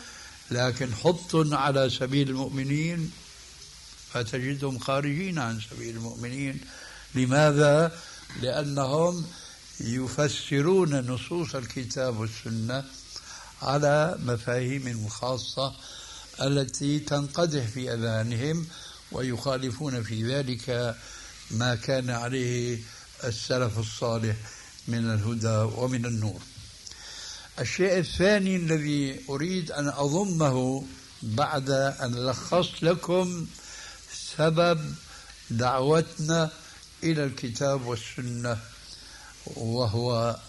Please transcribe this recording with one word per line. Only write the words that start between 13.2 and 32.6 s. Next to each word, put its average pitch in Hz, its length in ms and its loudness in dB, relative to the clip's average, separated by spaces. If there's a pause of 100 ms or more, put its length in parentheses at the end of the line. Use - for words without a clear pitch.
على 147 560 4
مفاهيم 123 880 0
خاصة 127 680 -2 (680)
التي 143 560 2
تنقدح 147 680 0
في 123 260 -4
أذهانهم، 117 720 0 (460)
ويخالفون 131 880 -2
في 110 320 -2
ذلك 123 640 0 (540)
ما 120 240 2
كان 127 360 0
عليه 120 680 0 (460)
السلف 120 540 0
الصالح 113 580 0 (520)
من 117 220 0
الهدى 110 680 2
ومن 123 300 0
النور. 107 340 -2 (1200)
الشيء 180 380 4
الثاني 190 580 4
الذي 147 720 2
أريد 160 420 -2
أن 143 180 -2
أضمه 143 960 2 (380)
بعد 135 480 0
أن 135 560 0
لخصت 170 560 0